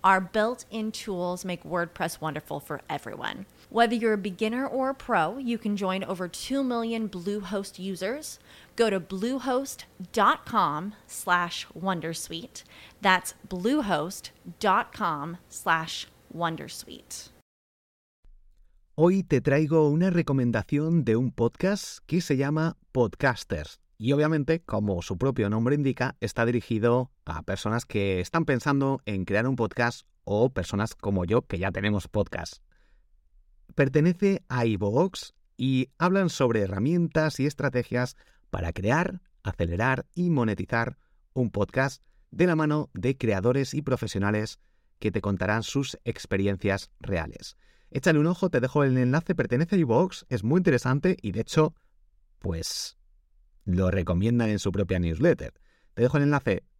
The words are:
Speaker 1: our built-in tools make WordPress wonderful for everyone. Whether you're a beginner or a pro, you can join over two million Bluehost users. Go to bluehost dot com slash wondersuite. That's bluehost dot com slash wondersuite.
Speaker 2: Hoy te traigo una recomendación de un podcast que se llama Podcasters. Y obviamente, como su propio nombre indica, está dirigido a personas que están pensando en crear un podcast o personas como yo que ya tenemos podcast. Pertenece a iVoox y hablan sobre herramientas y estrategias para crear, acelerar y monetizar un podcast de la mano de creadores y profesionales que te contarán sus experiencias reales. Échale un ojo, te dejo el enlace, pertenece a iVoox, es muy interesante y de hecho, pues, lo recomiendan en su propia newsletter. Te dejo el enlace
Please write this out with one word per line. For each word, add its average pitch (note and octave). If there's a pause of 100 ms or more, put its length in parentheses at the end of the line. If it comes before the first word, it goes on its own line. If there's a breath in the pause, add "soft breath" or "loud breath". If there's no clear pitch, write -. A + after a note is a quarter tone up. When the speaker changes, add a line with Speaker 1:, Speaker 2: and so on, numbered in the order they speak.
Speaker 1:
our F#3+
built-in A3
tools F3+
make F3+
WordPress E3
wonderful D#3
for D3
everyone. - (240 soft breath)
Whether A#3
you're A3
a G#3
beginner G#3+
or C4
a C4+
pro, G3+
you A#3
can G3+
join F#3+
over F3+
two C4+
million A3+
Bluehost G3
users. F#3+ (360 loud breath)
Go A3+
to F#3+
bluehost B3 (260)
dot A3+
com F3+ (140)
slash F3
wondersuite. E3 (380 loud breath)
That's F#3 (120)
bluehost F#3+ (280)
dot G3+
com E3 (100)
slash - (280)
wondersuite. - (1700)
Speaker 2:
Hoy F3+
te C#3
traigo D3+
una E3+
recomendación C#3+
de A2
un B2
podcast -
que E3+
se D3+
llama D3+ (160)
Podcasters. A2+ (180)
Y A#2+
obviamente, D3+
como G2+
su F2+
propio A#2+
nombre A#2
indica, C3
está A2+
dirigido A#2+ (140)
a D#2+
personas G#2+
que G2
están D#3+
pensando C3+
en G2
crear A2+
un C3+
podcast A#2+ (180)
o G#2+
personas G2+
como G2
yo G#2+
que F2+
ya F#2+
tenemos G2+
podcast. - (1120)
Pertenece F3+
a B2
iVoox A2 (240)
y C3
hablan F3+
sobre A2+
herramientas D#3
y C3+
estrategias B2+ (320 soft breath)
para E2+
crear, D#3 (220)
acelerar G2+
y F3
monetizar A#2 (360)
un B2
podcast C3 (280)
de F3+
la D#3+
mano D3+
de C3
creadores A#2+
y D3+
profesionales G#2+ (400)
que G#2
te G2+
contarán G2+
sus -
experiencias G2 (100)
reales. - (360 soft breath)
Échale D#3
un D3+
ojo, F3+
te C3
dejo C3+
el B2+
enlace, C#3
pertenece D3+
a F#3
iVoox, D3
es G#2
muy C3+
interesante E3+
y G#2
de G#2+
hecho, - (640)
pues, - (680)
lo F#2
recomiendan G2
en G#2
su F#2
propia F#2+
newsletter. F2 (400)
Te -
dejo B2+
el C#3+
enlace C#3 (140)